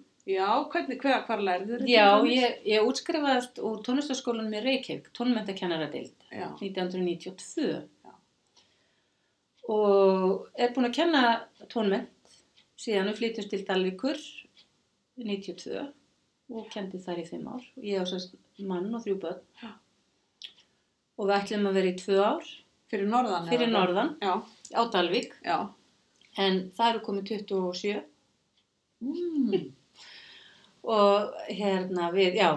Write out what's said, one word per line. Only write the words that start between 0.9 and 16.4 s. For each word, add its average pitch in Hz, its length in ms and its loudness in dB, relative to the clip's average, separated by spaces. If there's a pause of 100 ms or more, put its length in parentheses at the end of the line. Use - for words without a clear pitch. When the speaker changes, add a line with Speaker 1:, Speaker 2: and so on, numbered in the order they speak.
Speaker 1:
hver, 254 220 2
hvar 220 180 -2
lærðir 190 300 -2
þú 240 80 -4
til 226 100 -2
Speaker 2:
Já, 220 180 10
Speaker 1:
dæmis? 214 240 8
Speaker 2:
ég, 247 320 2
ég 214 220 4
útskrifaðist 269 720 0
úr 214 240 -4
tónlistarskólanum 247 720 -4
í 214 80 -4
Reykjavík, 254 500 -4
tónmenntakennaradeild, 190 1000 -2 (140)
Speaker 1:
Já. 190 260 -10
Speaker 2:
nítján 190 320 -6
hundruð 185 220 -2
níutíu 180 240 -6
og - 80 -20
tvö. 269 300 -4 (280)
Speaker 1:
Já. - 160 -20 (1500)
Speaker 2:
Og 196 880 4
er 240 240 0
búin 247 100 2
að 247 80 -2
kenna 311 300 4 (400)
tónmennt - 720 -4 (420)
síðan 202 300 0
við 208 80 -6
flytjumst 226 320 -4
til 196 160 -6
Dalvíkur 190 560 -2 (960)
níutíu 196 380 -8
og - 80 -18
tvö - 200 -8 (680)